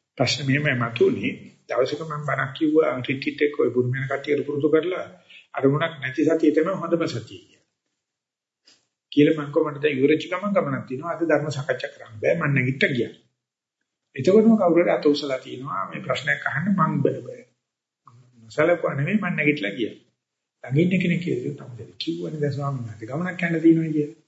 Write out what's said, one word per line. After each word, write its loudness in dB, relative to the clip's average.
ප්‍රශ්න 0
මෙහෙමයි 0
මතුනේ. 0
දවසක -2
මම -8
බණක් -2
කිව්වා 2
රිට්‍රීට් -4
එක 2
ඔය 2
බුරුම 0
යන -4
කට්ටියට -2
පුරුදු 0
කරලා 0
අරමුණක් 0
නැති -4
සතිය 4
තමයි 2
හොඳම -2
සතිය -8
කියලා. -20
කියලා 6
මං -6
කිව්වා 0
මට -10
දැන් 0
ඉවරෙච්ච 2
ගමන් -4
ගමනක් 0
තියෙනවා. -6
අද -8
ධර්ම 0
සාකච්ඡා -6
කරන්න -20
බෑ. 0
මං -2
නැගිට්ට 0
ගියා. -4
එතකොටම 6
කවුරු 4
හරි 4
අත 0
උසලා 2
තියෙනවා. -8
මේ -10
ප්‍රශ්නයක් -2
අහන්න -4
මං 2
බ-, 4
බ-, -14
නොසලකුවා 0
නෙමෙයි 0
මං -4
නැගිටලා 0
ගියා. -4
ළඟින් 2
ඉන්න 2
කෙනෙක් 0
කියලා -4
තමයි -16
කිව්වනේ -8
දැන් 0
ස්වාමීන් -4
වහන්සේ -12
ගමනක් -6
යන්න -2
තියෙනවා 6
කියලා. -2